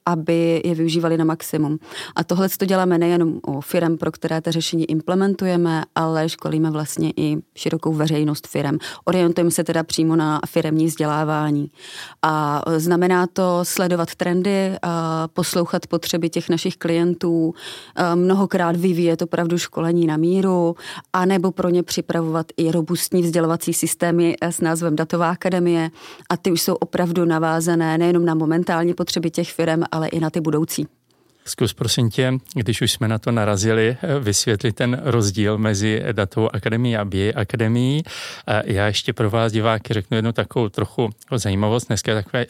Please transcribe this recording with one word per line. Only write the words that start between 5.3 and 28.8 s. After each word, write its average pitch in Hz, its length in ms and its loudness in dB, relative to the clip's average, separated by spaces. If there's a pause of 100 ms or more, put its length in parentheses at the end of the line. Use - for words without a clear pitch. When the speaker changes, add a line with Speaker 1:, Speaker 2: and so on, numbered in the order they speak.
Speaker 1:
ale 160 340 0
školíme 156 420 -2
vlastně 151 460 -2
i 151 200 0 (200)
širokou 160 360 -2
veřejnost 151 540 0
firem. 147 320 -2 (260)
Orientujeme 175 460 2
se 170 140 0
teda 165 180 0
přímo 160 340 0
na 151 300 2
firemní 160 400 0
vzdělávání. 151 840 0 (520)
A 151 400 2 (140)
znamená 175 500 2
to 180 360 0
sledovat 175 520 -2
trendy, 190 580 0 (100)
a 165 500 -2
poslouchat 175 540 -2
potřeby 170 440 -2
těch - 180 -4
našich 170 280 -2
klientů, 170 800 0 (420)
a 175 180 0
mnohokrát 180 600 2
vyvíjet 170 460 2
opravdu 170 360 0
školení 170 480 0
na 156 100 0
míru, 175 600 2 (360)
anebo 185 400 2
pro 185 160 0
ně 175 140 4
připravovat 165 640 -2 (100)
i 160 140 2
robustní 170 520 0
vzdělávací 165 520 0
systémy, 170 640 2
eh, 170 120 -2
s - 80 -8
názvem 165 360 0
Datová 165 340 0
akademie. 175 600 0 (400)
A 175 60 0
ty 180 160 -2
už 165 100 2
jsou 185 120 0
opravdu 180 500 0
navázané 165 720 2
nejenom 170 260 4
na 165 100 2
momentální 170 600 0